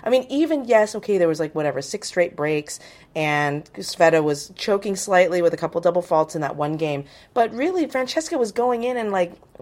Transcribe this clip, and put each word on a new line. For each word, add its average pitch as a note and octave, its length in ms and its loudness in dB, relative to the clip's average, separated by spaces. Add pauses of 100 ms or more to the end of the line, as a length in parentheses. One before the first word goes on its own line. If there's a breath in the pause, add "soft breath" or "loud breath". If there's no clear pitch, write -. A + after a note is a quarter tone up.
I - 60 -4
mean, B3+ 220 4
even, D4 340 0
yes, A3 300 4
okay, G3+ 240 0
there E3+ 100 4
was, D#3 100 0
like, D#3+ 160 -4
whatever, C#3+ 280 -2
six - 260 -8
straight F3 260 0
breaks, D3+ 460 -4 (340 loud breath)
and D3 500 0 (100)
Sveta E3 500 2
was - 320 -4
choking G3+ 400 -2
slightly F3+ 460 2
with E3 100 4
a - 60 -6
couple E3 240 -4
double F3 200 2
faults D#3 320 0
in D#3+ 60 -6
that C#3+ 160 -6
one D3+ 220 -4
game. D3 260 -4 (300 soft breath)
But A3+ 180 2
really, D#4 340 -2
Francesca C4 520 -4
was A3 140 -2
going A#3+ 320 -2
in B3 120 -4
and, G#3+ 160 -4
like, F3+ 200 0 (300)